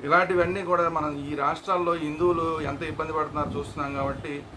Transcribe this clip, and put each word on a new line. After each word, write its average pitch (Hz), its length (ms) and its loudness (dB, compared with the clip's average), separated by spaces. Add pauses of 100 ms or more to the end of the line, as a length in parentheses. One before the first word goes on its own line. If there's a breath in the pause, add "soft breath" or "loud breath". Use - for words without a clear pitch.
ఇలాంటివన్నీ 180 640 4
కూడా 175 140 4 (120)
మనం 151 160 0 (160)
ఈ - 20 -6 (140)
రాష్ట్రాల్లో 170 480 2 (140)
హిందువులు 165 420 2 (220)
ఎంత 143 120 -6 (100)
ఇబ్బంది 156 260 -4
పడుతున్నారో 147 400 -2
చూస్తున్నాం. 143 420 -4
కాబట్టి 139 340 -4 (240)